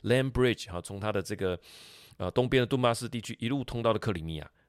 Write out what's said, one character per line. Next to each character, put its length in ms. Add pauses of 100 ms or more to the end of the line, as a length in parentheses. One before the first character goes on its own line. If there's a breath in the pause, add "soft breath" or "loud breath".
land 280
bridge， 380
哈， 100
从 180
它 140
的 80
这 160
个， 220 (580 loud breath)
呃， 140
东 180
边 140
的 40
顿 140
巴 140
斯 120
地 140
区 180
一 120
路 120
通 200
到 100
了 60
克 140
里 100
米 140
亚。 140 (180)